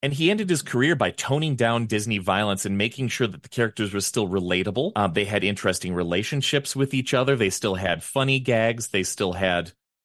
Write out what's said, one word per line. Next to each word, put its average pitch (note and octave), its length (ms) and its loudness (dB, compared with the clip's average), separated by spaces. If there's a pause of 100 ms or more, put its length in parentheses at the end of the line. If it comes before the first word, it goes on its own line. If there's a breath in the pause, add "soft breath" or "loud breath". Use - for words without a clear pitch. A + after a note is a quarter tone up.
And C#3+ 100 -2
he D#3+ 160 2
ended G#3 220 0
his D#3 100 2
career C3+ 340 2
by A2+ 140 2
toning C#3+ 460 0
down A#2 320 2
Disney G#2 320 -2
violence G2 480 0
and G2 100 -2
making A2+ 300 -2
sure - 180 0
that F#2 160 -6
the - 80 -20
characters G#2+ 460 -2
were G2+ 60 0
still G#2 280 -2
relatable. F#2+ 680 0
Um, G2+ 180 2
they G#2 120 2
had G2+ 180 0
interesting F#2 520 -2
relationships G#2+ 800 -2
with C3+ 180 0
each C3 220 0
other. C3 200 4
They A2+ 140 2
still G2 240 0
had F#2 300 -2
funny C3+ 360 0
gags. A#2 500 0
They G2 120 0
still F#2 320 -2
had F2 380 0 (340)